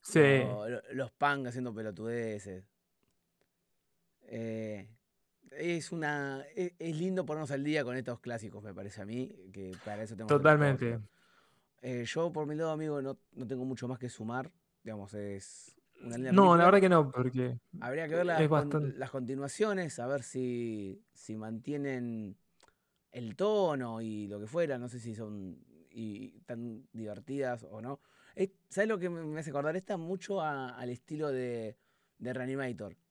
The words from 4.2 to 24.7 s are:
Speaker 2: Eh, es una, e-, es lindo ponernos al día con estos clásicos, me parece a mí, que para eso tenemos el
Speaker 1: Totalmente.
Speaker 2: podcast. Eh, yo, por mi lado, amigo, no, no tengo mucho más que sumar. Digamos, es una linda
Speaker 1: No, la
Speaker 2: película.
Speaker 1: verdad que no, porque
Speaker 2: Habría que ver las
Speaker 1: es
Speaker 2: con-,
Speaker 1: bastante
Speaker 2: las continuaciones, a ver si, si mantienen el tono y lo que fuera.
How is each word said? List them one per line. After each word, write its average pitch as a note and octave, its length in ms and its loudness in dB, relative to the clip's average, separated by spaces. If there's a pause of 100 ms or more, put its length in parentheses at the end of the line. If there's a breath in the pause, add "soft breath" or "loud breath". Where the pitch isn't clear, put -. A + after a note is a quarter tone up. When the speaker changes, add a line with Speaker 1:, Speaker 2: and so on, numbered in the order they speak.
Speaker 2:
Eh, A2 680 -8 (640)
es E3 400 -4
una, C#3+ 520 -4 (120)
e-, F3+ 220 -4
es E3 200 -4
lindo F#3 280 0
ponernos D3+ 260 -4
al C#3 120 -2
día D3+ 200 0
con B2 120 -4
estos B2 240 -6
clásicos, G#2+ 440 -8
me G2+ 100 -12
parece G2 280 -10
a F#2+ 40 -8
mí, G#2+ 480 -8
que F#2+ 180 -10 (140)
para G#2 180 -6
eso A2 120 -10
tenemos A2 160 -2
el D3 60 8
Speaker 1:
Totalmente. C#3 560 6
Speaker 2:
podcast. G#2+ 180 -8 (720)
Eh, B2 240 -4
yo, E3 280 -2
por D3+ 140 -2
mi D3+ 80 -4
lado, D#3+ 160 0
amigo, D3+ 300 -2
no, C3+ 160 -4 (160)
no B2+ 140 -8
tengo B2+ 160 -4
mucho B2+ 240 -4
más B2 120 -4
que B2 100 -6
sumar. B2 420 -6 (320)
Digamos, G#2 300 -10
es G2+ 640 -10 (260)
una A#2+ 140 -6
linda C3 160 0
Speaker 1:
No, G3 120 12
la F#3 60 12
Speaker 2:
película. E3+ 160 10
Speaker 1:
verdad G3 160 12
que F#3+ 80 8
no, D#3 220 8
porque B2 480 0 (220)
Speaker 2:
Habría D3 260 -4
que D#3 80 -2
ver F3 100 2
las E3 160 4
Speaker 1:
es D3+ 60 6
Speaker 2:
con-, D3 220 6
Speaker 1:
bastante D3 280 0
Speaker 2:
las B2+ 140 -6
continuaciones, C#3 880 -2
a A#2+ 80 -4
ver C3+ 160 -2
si, A#2+ 760 -4 (120)
si - 240 -10
mantienen A#2 1000 -6 (720)
el A2+ 240 -10
tono D3+ 640 0
y G#2+ 260 -6
lo G#2 120 -8
que G#2+ 80 -10
fuera. C#3+ 300 -2